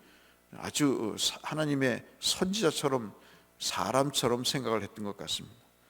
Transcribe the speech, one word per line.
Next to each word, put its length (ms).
아주 640
사-, 240
하나님의 640
선지자처럼, 920
사람처럼 840
생각을 380
했던 220
것 120
같습니다. 400